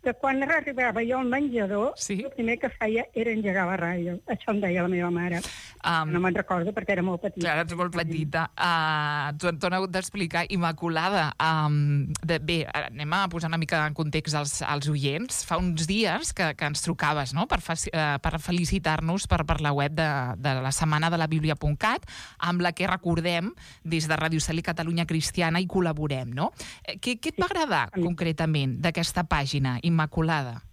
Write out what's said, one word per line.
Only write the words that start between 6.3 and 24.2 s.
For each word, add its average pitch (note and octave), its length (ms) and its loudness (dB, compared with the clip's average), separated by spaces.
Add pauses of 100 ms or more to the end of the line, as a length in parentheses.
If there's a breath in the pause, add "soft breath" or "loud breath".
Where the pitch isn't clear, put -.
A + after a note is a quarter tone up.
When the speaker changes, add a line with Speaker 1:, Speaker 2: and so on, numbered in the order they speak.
Speaker 1:
recordo F#3 380 0
perquè G3+ 200 -2
era F3+ 80 0
molt F3 220 -2
petita. F#3+ 180 -4
Speaker 2:
clar, E3 240 2
ets E3 80 -6
molt F3 220 0
petita. E3 600 -2
Ah, D3+ 800 2
t'ho, F3 220 0
t'ho F3 160 0
heu F#3+ 140 2
d'explicar, F#3 640 -2
Immaculada. E3+ 880 0
Am, D3 840 4
de, E3 160 0
bé, D#3 340 -2
anem D3 420 -6
a F#3+ 160 2
posar E3 200 -4
una E3 80 0
mica D#3+ 300 2
en D3+ 80 -2
context D#3 400 -2
als, D3 260 -2
als C#3+ 280 -2
oients. D3 540 0
Fa E3+ 140 -2
uns E3+ 300 0
dies G#3 460 0
que, E3 200 0
que D#3 160 -4
ens D3 140 -4
trucaves, D3 500 0
no?, F3+ 140 0
per D#4 140 0
faci-, - 300 -4
eh, D3+ 300 0
per D#3+ 180 0
felicitar-nos E3 840 0
per, E3+ 180 2
per D#3 160 2
la D3 140 2
web C#3+ 240 2
de, D#3+ 100 2 (300)
de C3+ 240 0
la C3 100 -2
Setmana D#3 380 2
de E3+ 80 2
la D#3+ 80 2
Bíblia D#3 300 2
punt D3 220 0
cat, A#3 280 0 (320 loud breath)
amb F3 240 0
la F3 120 2
que F3+ 120 -2
recordem, F3 680 0 (280 loud breath)
des D#3+ 240 0
de D#3 80 2
Ràdio D#3+ 240 2